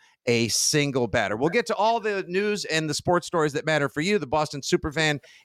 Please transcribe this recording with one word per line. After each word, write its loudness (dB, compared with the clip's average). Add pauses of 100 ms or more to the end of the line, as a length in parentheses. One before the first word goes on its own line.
(260)
a 4
single 0
batter. 0
We'll 2
get -2
to -2
all 2
the -4
news -2
and -2
the -2
sports 0
stories 0
that -4
matter 2
for -4
you, 2
the -8
Boston -2
Superfan, 0 (240)